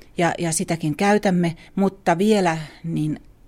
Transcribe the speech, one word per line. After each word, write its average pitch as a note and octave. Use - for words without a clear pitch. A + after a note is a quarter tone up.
ja, E3+
ja E3+
sitäkin E3
käytämme, G3+
mutta F#3+
vielä F#3+
niin D#3